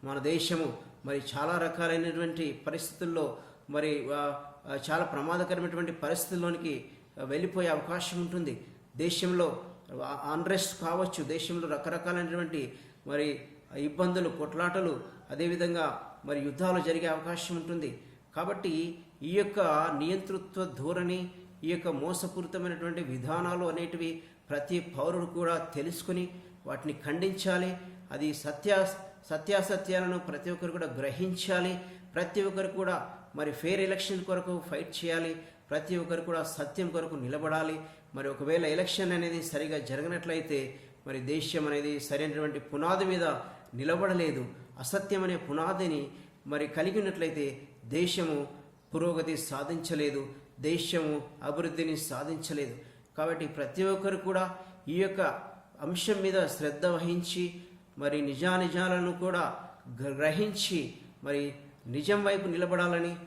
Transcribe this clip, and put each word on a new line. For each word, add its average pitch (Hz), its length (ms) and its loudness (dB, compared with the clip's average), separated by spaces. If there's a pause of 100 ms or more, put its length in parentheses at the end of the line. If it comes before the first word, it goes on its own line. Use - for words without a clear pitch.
మన 135 140 -2
దేశము 160 600 2 (260)
మరి 139 180 -2 (140)
చాలా 160 220 2
రకాలైనటువంటి 165 1080 0
పరిస్థితుల్లో 160 720 -2 (320)
మరి, 147 420 2
ఆ, 143 320 -2 (220)
ఆ, 139 120 -4 (120)
చాలా 165 140 4
ప్రమాదకరమైనటువంటి 170 880 0
పరిస్థితుల్లోనికి, 170 920 0 (360)
ఆ, 135 40 -4
వెళ్ళిపోయే 175 440 0
అవకాశం 170 520 0
ఉంటుంది. 170 460 -2 (300)
దేశంలో, 170 680 2 (380)
ఆ, 143 300 -4
అన్‌రెస్ట్ 175 480 0
కావచ్చు, 175 440 0
దేశంలో 165 440 -2
రకరకాలైనటువంటి 165 1120 -2 (280)
మరి 143 380 0 (320)
ఇబ్బందులు, 175 520 2
కొట్లాటలు, 165 720 0 (300)
అదేవిధంగా 170 920 0
మరి 143 160 -2
యుద్ధాలు 165 420 2
జరిగే 165 240 2
అవకాశం 170 500 -2
ఉంటుంది. 160 460 -4 (340)
కాబట్టి 170 680 -2 (180)
ఈ 156 100 -2
యొక్క 202 280 4 (380)
నియంతృత్వ 185 680 -2
ధోరణి, 175 680 -2 (340)
ఈ 160 60 0
యొక్క 175 180 0
మోసపూరితమైనటువంటి 170 1120 -2
విధానాలు 165 600 0
అనేటివి 165 580 -2 (280)
ప్రతి 143 300 0
పౌరుడు 170 460 0
కూడా 170 320 0
తెలుసుకుని 175 680 -4 (380)
వాటిని 139 260 -4
ఖండించాలి. 185 840 0 (360)
అది 143 220 0
సత్యా-, 190 500 4 (460)
సత్యాసత్యాలను 185 880 2
ప్రతి 175 320 -4
ఒక్కరు 170 200 -2
కూడా 165 160 -2
గ్రహించాలి. 180 920 0 (360)
ప్రతి 180 280 0
ఒక్కరు 190 260 2
కూడా 185 480 -2 (200)
మరి 147 160 0
ఫెయిర్ 180 280 2
ఎలక్షన్ 190 440 0
కొరకు 180 460 0
ఫైట్ 160 340 -4
చేయాలి. 165 380 0 (280)
ప్రతి 156 260 0
ఒక్కరు 170 240 0
కూడా 170 220 0
సత్యం 160 460 -2
కొరకు 165 260 -2
నిలబడాలి. 151 680 0 (340)
మరి 135 140 -2
ఒకవేళ 151 380 2
ఎలక్షన్ 180 460 2
అనేది 170 300 0
సరిగా 156 360 -2
జరగనట్లయితే 156 1040 -2 (260)
మరి 135 140 -4
దేశం 151 460 0
అనేది 147 340 0
సరైనటువంటి 147 600 0
పునాది 175 440 2
మీద 180 200 2 (500)
నిలబడలేదు. 165 720 2 (320)
అసత్యం 196 460 0
అనే 180 120 2
పునాదిని 160 760 0 (360)
మరి 147 200 0
కలిగి 185 320 2
ఉన్నట్లయితే 156 680 0 (160)
దేశము 156 640 2 (460)
పురోగతి 160 420 2
సాధించలేదు, 147 920 -2 (320)
దేశము 156 600 2 (200)
అభివృద్ధిని 160 540 0
సాధించలేదు. 147 800 -4 (420)
కాబట్టి 165 280 0
ప్రతి 147 360 -2
ఒక్కరు 190 340 2
కూడా 185 420 0 (300)
ఈ 170 140 4
యొక్క 190 180 2 (600)
అంశం 180 400 2
మీద 190 260 4
శ్రద్ధ 151 400 0
వహించి 175 760 0 (380)
మరి 147 240 2
నిజానిజాలను 175 960 2
కూడా 175 500 0 (340)
గ్రహించి 151 920 2 (300)
మరి 143 300 0 (320)
నిజం 190 380 2
వైపు 196 240 4
నిలబడాలని 175 680 2 (100)